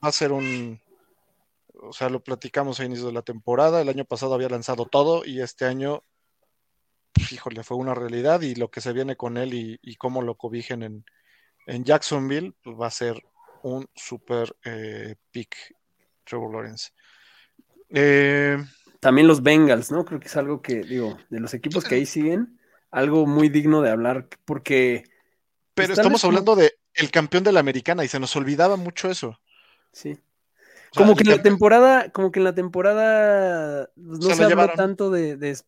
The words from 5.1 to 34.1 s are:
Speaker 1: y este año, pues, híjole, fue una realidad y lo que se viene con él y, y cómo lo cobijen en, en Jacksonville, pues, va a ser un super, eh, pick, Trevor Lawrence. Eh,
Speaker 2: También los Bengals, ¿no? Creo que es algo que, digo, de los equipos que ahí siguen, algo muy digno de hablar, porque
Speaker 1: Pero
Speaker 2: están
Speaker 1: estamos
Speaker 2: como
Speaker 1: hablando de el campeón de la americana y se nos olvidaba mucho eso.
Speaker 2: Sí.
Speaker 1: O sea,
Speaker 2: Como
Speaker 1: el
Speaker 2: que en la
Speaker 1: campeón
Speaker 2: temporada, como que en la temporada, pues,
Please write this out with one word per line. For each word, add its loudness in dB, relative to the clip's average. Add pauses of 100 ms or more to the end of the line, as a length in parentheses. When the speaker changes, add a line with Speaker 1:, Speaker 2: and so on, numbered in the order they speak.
Speaker 1:
y -10
este -8
año, -6 (1080)
pues, 0
híjole, -12
fue -8
una -4
realidad -2
y -6
lo -6
que -14
se -8
viene -6
con -10
él -6
y, -12
y -20
cómo -6
lo -6
cobijen -10
en, -16 (600)
en -10
Jacksonville, -2 (100)
pues, -18
va -6
a -8
ser -8 (400)
un -10
super, -8 (100)
eh, -14 (160)
pick, -14 (680)
Trevor -12
Lawrence. -14 (1000)
Eh, 2 (420)
Speaker 2:
También 6
los 6
Bengals, 4
¿no? -2
Creo -10
que -20
es -10
algo -4
que, -6
digo, -8 (120)
de -10
los -10
equipos -6
que -2
ahí 0
siguen, -4 (300)
algo 2
muy 4
digno 2
de 2
hablar, -2 (180)
porque 0 (720)
Speaker 1:
Pero 0
Speaker 2:
están 4
Speaker 1:
estamos 4
Speaker 2:
como 2
Speaker 1:
hablando 4
de 6 (200)
el -2
campeón 2
de 4
la 6
americana -2
y -4
se -6
nos -6
olvidaba 0
mucho -8
eso. -10 (520)
Speaker 2:
Sí. -14
Speaker 1:
O -12
sea, -20
Speaker 2:
Como 8
Speaker 1:
el 6
Speaker 2:
que 4
en 6
la 8
Speaker 1:
campeón 4
Speaker 2:
temporada, 6
como -2
que -4
en 2
la 0
temporada, 0
pues, -14